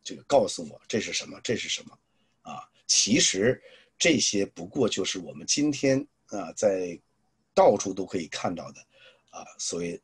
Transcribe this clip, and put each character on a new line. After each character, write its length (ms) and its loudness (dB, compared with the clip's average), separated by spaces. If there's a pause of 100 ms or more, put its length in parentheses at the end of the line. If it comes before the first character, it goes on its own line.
这 120 -14
个 100 -18
告 240 4
诉 200 -8
我 200 -18
这 100 -2
是 140 -4
什 160 -6
么， 140 -16
这 140 -2
是 120 -6
什 180 -4
么 120 -20 (420)
啊。 240 -14 (220)
其 340 4
实 420 2 (360)
这 200 4
些 280 0
不 200 -14
过 220 2
就 160 -2
是 140 -4
我 140 -12
们 140 -14
今 240 2
天 360 2 (200)
啊， 260 -10
在 460 0 (540)
到 240 8
处 160 -4
都 140 -6
可 100 -8
以 120 -4
看 260 -4
到 180 -12
的 80 -20 (480)
啊， 160 -16 (140)
所 200 -6
谓 260 -6